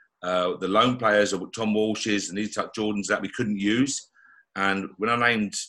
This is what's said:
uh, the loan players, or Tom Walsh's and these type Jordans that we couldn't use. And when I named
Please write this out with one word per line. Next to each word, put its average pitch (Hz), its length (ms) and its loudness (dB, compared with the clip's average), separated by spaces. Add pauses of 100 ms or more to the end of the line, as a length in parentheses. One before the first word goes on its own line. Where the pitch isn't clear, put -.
(240)
uh, 90 320 0
the 95 120 -4
loan 117 280 4
players, 104 360 4
or 95 180 -4
Tom 107 240 -2
Walsh's 104 560 0
and 95 80 -8
these 107 160 -4
type 101 220 -4
Jordans 104 320 -2
that 101 120 0
we 98 80 -6
couldn't 104 300 -2
use. 117 520 0 (460)
And 98 400 0
when 107 140 0
I 120 60 2
named 117 380 2 (140)